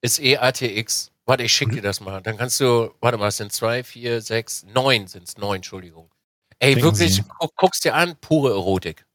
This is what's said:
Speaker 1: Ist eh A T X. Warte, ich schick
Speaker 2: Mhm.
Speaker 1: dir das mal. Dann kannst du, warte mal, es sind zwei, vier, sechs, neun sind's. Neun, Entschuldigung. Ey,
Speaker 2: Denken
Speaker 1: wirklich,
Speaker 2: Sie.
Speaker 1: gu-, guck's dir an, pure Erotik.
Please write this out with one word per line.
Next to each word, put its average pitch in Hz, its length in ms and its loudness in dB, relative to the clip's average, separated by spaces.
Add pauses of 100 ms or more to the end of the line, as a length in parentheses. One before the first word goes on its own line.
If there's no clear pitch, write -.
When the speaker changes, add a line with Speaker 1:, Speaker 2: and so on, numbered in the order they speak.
Speaker 1:
Ist - 180 -2
eh 135 180 4
A 123 140 2
T 113 280 -4
X. - 320 -6 (160)
Warte, 127 140 2
ich 117 120 0
schick 135 160 0
Speaker 2:
Mhm. 117 80 -4
Speaker 1:
dir 110 40 -8
das 101 200 -4
mal. 95 200 -10
Dann 107 160 -8
kannst 120 220 -4
du, 120 420 2
warte 120 160 2
mal, 104 120 0
es - 80 -6
sind 104 140 -8
zwei, 117 320 -2
vier, 117 380 -6
sechs, 110 420 -6
neun 117 440 2
sind's. 90 300 -18
Neun, 101 180 -4
Entschuldigung. 90 580 -14 (460)
Ey, 135 160 6
Speaker 2:
Denken 120 80 2
Speaker 1:
wirklich, 101 320 4
Speaker 2:
Sie. 101 80 0
Speaker 1:
gu-, - 320 -8
guck's - 240 2
dir 135 160 0
an, 170 220 2
pure 139 340 2
Erotik. 92 640 -2